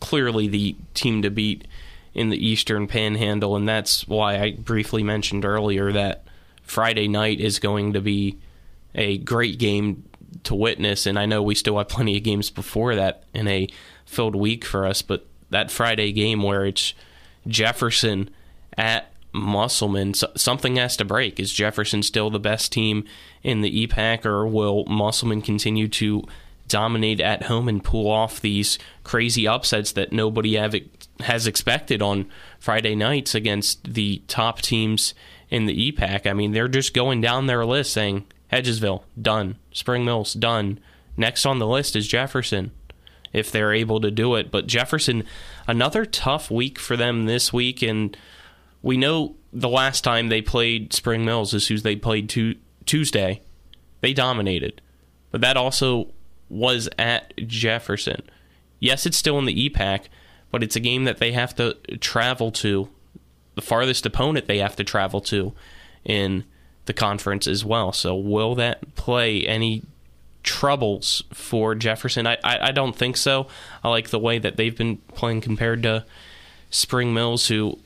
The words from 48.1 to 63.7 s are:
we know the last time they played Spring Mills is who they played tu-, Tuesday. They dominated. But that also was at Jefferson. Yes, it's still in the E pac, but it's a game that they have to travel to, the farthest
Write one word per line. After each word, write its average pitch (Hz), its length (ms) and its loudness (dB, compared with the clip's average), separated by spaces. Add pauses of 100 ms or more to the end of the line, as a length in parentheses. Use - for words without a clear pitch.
we 131 140 2
know 151 380 2 (180)
the 123 160 -2
last 131 360 2
time 117 240 2
they 110 140 2
played 117 500 0
Spring 113 320 0
Mills 113 300 0
is 101 120 2
who 107 120 0
they 104 180 0
played 107 320 0
tu-, 113 260 0 (300)
Tuesday. 107 560 0 (600)
They 131 120 2
dominated. 110 680 0 (520)
But 120 80 -2
that 131 160 4
also 127 560 0 (360)
was 120 480 0
at 117 380 -2 (140)
Jefferson. 113 760 -2 (560)
Yes, 127 260 2
it's 170 120 0
still 143 240 2
in 135 60 0
the 110 140 0
E 139 80 0
pac, 98 400 -2 (440)
but 120 100 -2
it's 110 140 -2
a 117 40 0
game 120 220 0
that 127 160 0
they 117 140 2
have 123 240 -2
to 120 180 0 (240)
travel 117 540 0
to, 98 360 0 (680)
the 104 60 -6
farthest 123 440 0